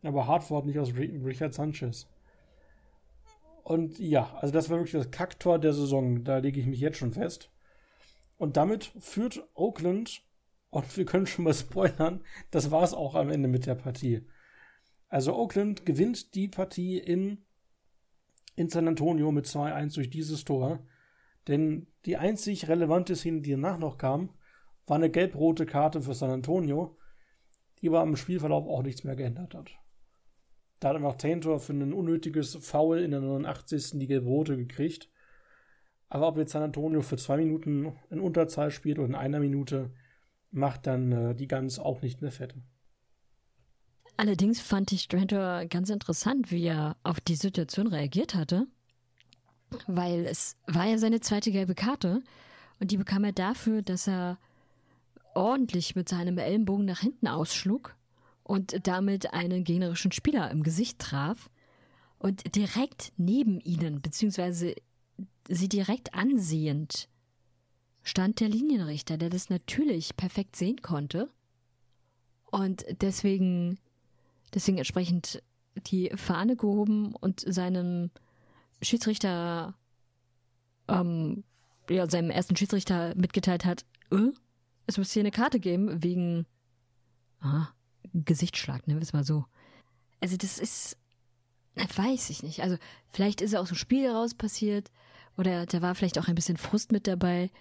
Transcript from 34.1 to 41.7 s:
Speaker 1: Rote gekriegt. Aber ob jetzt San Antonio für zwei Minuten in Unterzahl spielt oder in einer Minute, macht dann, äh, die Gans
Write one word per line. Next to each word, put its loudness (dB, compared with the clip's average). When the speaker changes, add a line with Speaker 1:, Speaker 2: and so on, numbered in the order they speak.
Speaker 1:
Rote 2
gekriegt. -6
Aber 2
ob 0
jetzt 0
San 0
Antonio 0
für -4
zwei 0
Minuten 0
in -4
Unterzahl 0
spielt -2
oder 0
in -2
einer -2
Minute, -2
macht -2
dann, 2
äh, 0
die -6
Gans -4